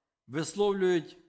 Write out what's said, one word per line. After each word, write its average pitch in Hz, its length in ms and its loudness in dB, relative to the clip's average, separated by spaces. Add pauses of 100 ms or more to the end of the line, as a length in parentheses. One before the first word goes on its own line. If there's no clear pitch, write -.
(260)
висловлюють 180 880 0 (120)